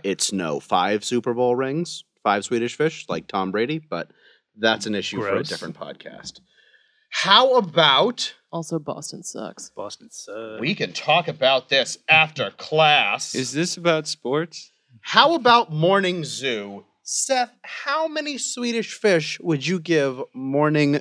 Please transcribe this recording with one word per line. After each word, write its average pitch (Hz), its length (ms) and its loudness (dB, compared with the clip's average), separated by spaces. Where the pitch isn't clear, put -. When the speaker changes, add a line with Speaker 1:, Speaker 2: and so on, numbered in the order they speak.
Speaker 1:
it's 98 280 -2
no 82 280 -2
five 98 440 0
Super 120 280 -2
Bowl 123 240 0
rings, 139 480 -4
five 101 200 0
Swedish 120 320 -2
Fish, 156 320 -2
like 82 200 -6
Tom 95 240 -2
Brady, 123 260 -2
but 87 320 -10
that's 107 280 2
an 107 100 -4
issue 98 240 -6
for 98 80 -4
a 98 60 -2
Speaker 2:
Gross. 90 140 -2
Speaker 1:
different 82 300 -10
podcast. 67 640 -16
How 254 460 4
about 170 800 4
Speaker 3:
Also, 165 260 -6
Boston - 440 -10
sucks. - 480 -12
Speaker 2:
Boston - 400 -14
sucks. 110 500 -12
Speaker 1:
we 165 140 -2
can 101 180 -6
talk 160 360 2
about 131 400 2
this 135 280 2
after 156 440 2
class. 147 840 2
Speaker 4:
Is 127 180 -4
this 170 240 -2
about 165 300 0
sports? - 640 -6
Speaker 1:
How 285 340 6
about 233 380 4
Morning 180 520 2
Zoo? 107 600 -6
Seth, 247 480 -2
how 311 460 -4
many 302 280 -6
Swedish 233 560 -4
Fish 170 480 0
would 151 260 -2
you 180 140 -2
give 143 420 2
Morning 143 680 2